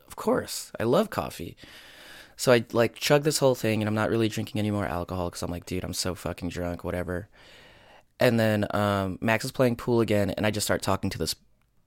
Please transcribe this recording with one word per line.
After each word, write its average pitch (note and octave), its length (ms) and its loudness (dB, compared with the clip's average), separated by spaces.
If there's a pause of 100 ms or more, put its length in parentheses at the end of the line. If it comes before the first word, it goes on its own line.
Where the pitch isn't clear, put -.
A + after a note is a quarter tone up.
Of - 80 -18
course. - 640 -2
I - 40 0
love D#3 260 4
coffee." - 480 -6 (800)
So - 140 4
I, A#2+ 220 6
like, A#2 220 4
chug D3 280 2
this D3 160 2
whole C3 160 6
thing, A2 260 0
and G#2+ 60 0
I'm G#2+ 80 0
not G#2+ 140 2
really A2+ 200 2
drinking A2 300 -6
any G#2+ 120 0
more G2+ 140 0
alcohol F2 460 -4
'cause - 100 -10
I'm F2 100 -4
like, F2 140 -8
"Dude, F#2 180 -6
I'm F2 100 -6
so F2+ 220 -4
fucking F2 340 -6
drunk," F2 340 -6
whatever. F2+ 440 -4 (920)
And A#2 200 4
then, G#2+ 260 2 (100)
um, G2+ 460 0
Max A2 240 0
is C3 60 -8
playing B2 260 2
pool A#2+ 240 0
again, G#2 300 2
and - 140 -2
I G#2+ 60 2
just G2+ 160 -2
start F#2 140 2
talking F#2+ 280 0
to - 80 -8
this, D#2+ 180 -4 (520)